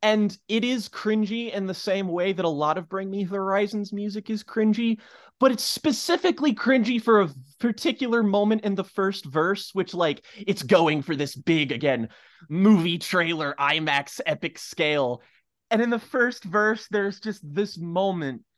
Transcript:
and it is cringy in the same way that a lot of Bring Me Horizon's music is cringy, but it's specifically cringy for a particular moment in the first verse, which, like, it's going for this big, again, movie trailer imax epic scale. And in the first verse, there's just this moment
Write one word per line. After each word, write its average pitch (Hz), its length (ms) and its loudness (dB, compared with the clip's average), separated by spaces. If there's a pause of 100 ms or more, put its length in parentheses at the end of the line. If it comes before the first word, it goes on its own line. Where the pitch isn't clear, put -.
and 214 360 2 (120)
it 220 160 2
is 247 240 -2
cringy 220 640 -2
in 196 120 -4
the 185 80 -4
same 190 340 -2
way 175 260 0
that 180 120 -2
a 170 40 4
lot 151 280 0
of 175 120 -10
Bring 190 200 -6
Me 196 140 -4
Horizon's 202 680 -2
music 208 360 -6
is 214 140 -6
cringy, 220 560 2 (400)
but 269 120 6
it's 233 120 -4
specifically 311 920 0
cringy 233 480 2
for 220 200 6
a 175 80 2 (300)
particular 233 640 0
moment 208 400 2
in 202 120 0
the 190 80 -4
first 196 420 -4
verse, 160 480 0
which, 190 200 -4
like, 170 320 0 (100)
it's 196 280 -4
going 156 380 4
for 156 140 -4
this 139 200 -6
big, 151 360 0
again, 120 380 -2 (400)
movie 175 480 4
trailer 165 600 -2
imax 147 680 0
epic 156 320 -4
scale. 147 640 -2 (480)
And 220 120 2
in 233 100 0
the 233 80 -2
first 247 440 -2
verse, 208 460 0
there's 202 300 -2
just 214 240 -8
this 180 340 -4
moment 170 680 -4 (140)